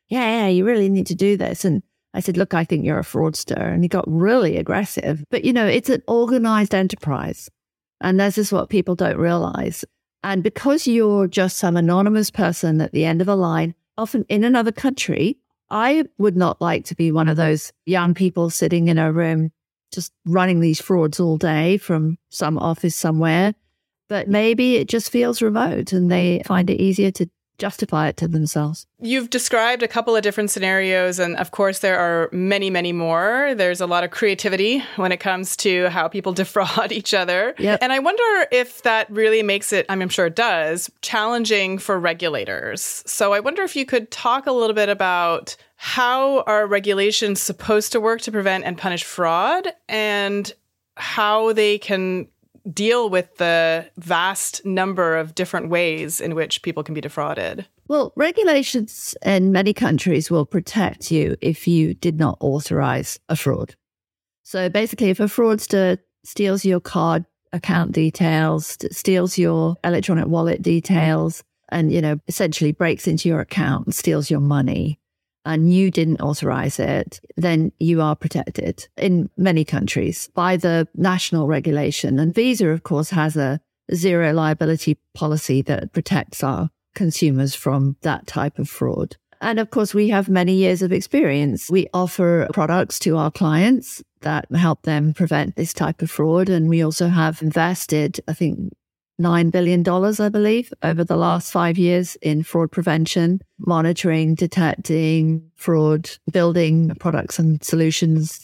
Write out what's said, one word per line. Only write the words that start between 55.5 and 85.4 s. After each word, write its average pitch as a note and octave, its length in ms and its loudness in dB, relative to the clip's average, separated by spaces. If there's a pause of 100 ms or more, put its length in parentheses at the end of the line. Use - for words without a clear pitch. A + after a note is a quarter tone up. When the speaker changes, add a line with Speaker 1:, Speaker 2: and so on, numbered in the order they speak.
Speaker 2:
ways D#3+ 520 -2
in E3 140 -6
which D#3 280 -4
people D#3+ 200 -6
can D#3 120 -8
be D3+ 60 -6
defrauded? D3 680 -6 (220)
Speaker 1:
Well, C#4+ 280 -2
regulations D4 960 0 (100)
in F#3+ 280 4
many F#3+ 220 2
countries D#3 560 0
will D#3 160 2
protect - 640 -2
you D#3 300 2
if - 280 -2
you E3 260 4
did D#3 240 -2
not D#3 220 0
authorize C#3 800 -2 (100)
a D#3+ 80 0
fraud. - 380 -4 (680)
So F#3 260 -4
basically, G#3 420 0
if F#3 100 0
a G#3 40 2
fraudster G3+ 720 2 (260)
steals G3 400 -2
your F3+ 160 2
card E3 460 -2 (260)
account E3+ 400 -2
details, D#3+ 760 0
st-, - 280 -8
steals F#3 440 0
your E3 460 2
electronic F3 420 0
wallet E3+ 360 0
details, E3 840 0 (260)
and, D#3 220 0
you E3 80 2
know, D3+ 180 0 (100)
essentially D#3 440 0
breaks - 340 -2
into D#3+ 220 0
your D#3+ 120 2
account C#3 460 -2
and - 80 -4
steals D3+ 360 -2
your D3+ 100 2
money, C#3+ 580 0 (480)
and D#3+ 260 2
you F#3+ 180 4
didn't D#3+ 320 0
authorize C#3+ 560 -2
it, - 420 -2 (160)
then E3 420 2
you D#3+ 220 2
are D3+ 160 2
protected - 800 -6
in F3+ 400 0
many F3 260 2
countries - 720 -4
by F#3 220 0
the E3 380 0
national F3 520 0
regulation. D3 720 0
And D#3+ 160 2
Visa, A3+ 340 2
of D#3+ 140 0
course, D#3 280 -2
has D#3 260 0
a C#3+ 240 0 (340)
zero E3+ 380 2
liability D#3 640 0 (140)
policy D3+ 500 0